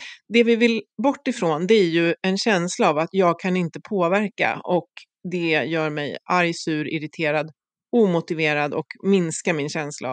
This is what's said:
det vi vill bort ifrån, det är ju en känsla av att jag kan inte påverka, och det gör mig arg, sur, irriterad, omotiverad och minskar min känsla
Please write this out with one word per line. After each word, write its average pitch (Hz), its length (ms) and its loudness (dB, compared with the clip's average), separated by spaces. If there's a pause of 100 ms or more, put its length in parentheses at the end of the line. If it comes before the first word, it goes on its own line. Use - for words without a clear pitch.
(340)
det 233 100 6
vi 233 120 4
vill 226 260 2 (220)
bort 269 240 0
ifrån, 175 400 -2
det 214 80 6
är 190 140 4
ju 170 320 2
en 190 160 0
känsla 185 520 0
av 147 80 2
att 165 140 -2
jag 175 280 2
kan 185 180 -2
inte 170 220 -4 (100)
påverka, 190 720 0
och 170 260 -2 (420)
det 165 340 0
gör 156 240 -2
mig 147 280 -6 (120)
arg, 175 240 2
sur, 151 340 -4
irriterad, 156 640 -4 (400)
omotiverad 160 840 2
och - 140 -6 (160)
minskar 185 500 0
min 151 160 -4
känsla 147 440 -8